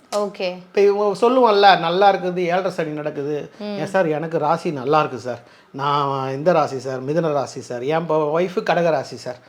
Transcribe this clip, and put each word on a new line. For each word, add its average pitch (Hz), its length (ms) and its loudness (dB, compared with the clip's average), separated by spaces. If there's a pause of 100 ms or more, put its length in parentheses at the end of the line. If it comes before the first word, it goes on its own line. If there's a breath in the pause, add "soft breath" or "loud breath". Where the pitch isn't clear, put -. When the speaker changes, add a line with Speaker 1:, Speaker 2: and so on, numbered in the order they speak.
(160)
Speaker 1:
ஓகே. 202 320 -4
Speaker 2:
இப்ப 180 320 -4
இவங்க 202 480 4
சொல்லுவோம்ல, 202 500 6
"நல்லா 180 340 4
இருக்குது, 180 240 -2
ஏழரை 180 340 0
சனி 165 200 -4
நடக்குது." 151 680 -6
Speaker 1:
ம். 208 200 -10
Speaker 2:
"ஏன் 156 80 -4
சார், 190 200 2
எனக்கு 160 320 -4
ராசி 165 340 -2
நல்லா 143 260 0
இருக்கு 131 200 -2
சார், 120 240 -10 (280 soft breath)
நான் 139 600 -2
இந்த 147 220 0
ராசி 135 260 0
சார், 131 260 -6
மிதுன 156 280 0
ராசி 135 280 -4
சார், 120 220 -8
என் 160 240 -2
ப-, 156 320 0
ஒய்ஃபு 185 240 -2
கடக 170 280 2
ராசி 131 260 -4
சார், 123 220 -12 (100)